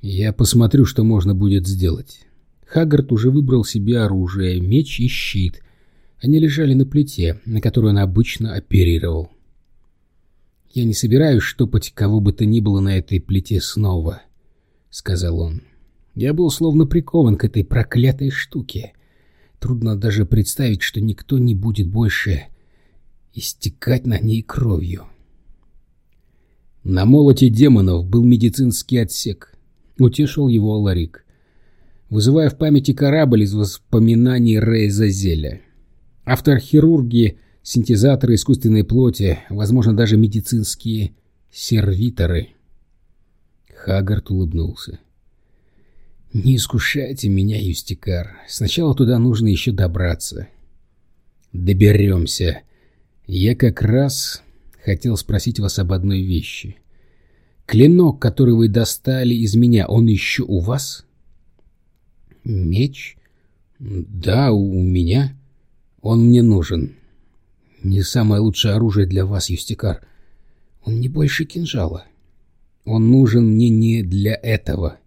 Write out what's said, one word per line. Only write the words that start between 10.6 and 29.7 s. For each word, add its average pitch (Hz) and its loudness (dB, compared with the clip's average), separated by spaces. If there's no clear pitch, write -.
«Я 123 -4
не 113 0
собираюсь 123 2
штопать - -4
кого 107 0
бы 101 2
то 113 -2
ни 110 2
было 101 0
на 98 0
этой 92 -4
плите 95 -4
снова», — 90 -4
сказал 85 -6
он. 82 -8
«Я 127 -2
был 165 0
словно 156 2
прикован 147 0
к - -4
этой - -2
проклятой 131 -2
штуке. - -10
Трудно 117 -2
даже 104 0
представить, 107 -2
что - -6
никто 110 -4
не 123 0
будет 101 -2
больше 98 -2
истекать - -6
на 110 0
ней 113 -2
кровью». 90 -4
«На 92 -2
молоте 139 6
демонов 107 4
был 117 2
медицинский 123 0
отсек», — - -6